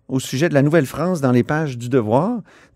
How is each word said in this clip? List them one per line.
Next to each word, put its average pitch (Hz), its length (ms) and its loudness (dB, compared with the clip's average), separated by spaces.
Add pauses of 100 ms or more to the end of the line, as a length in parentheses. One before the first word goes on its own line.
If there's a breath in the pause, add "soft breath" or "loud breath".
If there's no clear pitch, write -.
au 131 140 -4
sujet 139 280 -2
de 151 60 -2
la 135 80 4
Nouvelle-France 151 580 0
dans 135 120 2
les 123 100 4
pages 151 340 -2
du 120 140 -10
Devoir. 135 480 0 (380 soft breath)